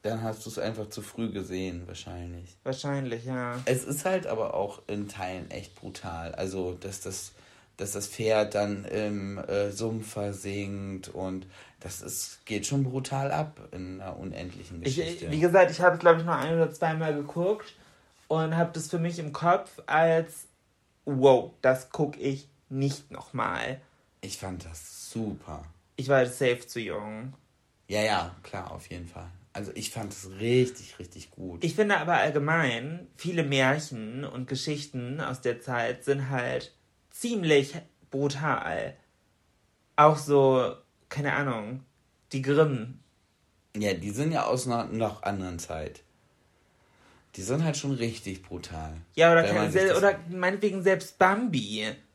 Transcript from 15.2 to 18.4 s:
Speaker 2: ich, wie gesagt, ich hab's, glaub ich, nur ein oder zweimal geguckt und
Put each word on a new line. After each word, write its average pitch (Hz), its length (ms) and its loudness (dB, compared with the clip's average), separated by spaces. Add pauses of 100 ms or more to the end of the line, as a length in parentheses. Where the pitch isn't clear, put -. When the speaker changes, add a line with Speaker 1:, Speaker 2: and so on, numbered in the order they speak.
Speaker 2:
ich, 160 60 -4
wie 151 80 0
gesagt, 175 320 8
ich 170 100 -2
hab's, 175 180 6
glaub 170 200 8
ich, 165 60 -2
nur 170 100 0
ein 160 180 0
oder 160 180 4
zweimal 160 440 0
geguckt 175 580 -2 (540)
und 160 300 2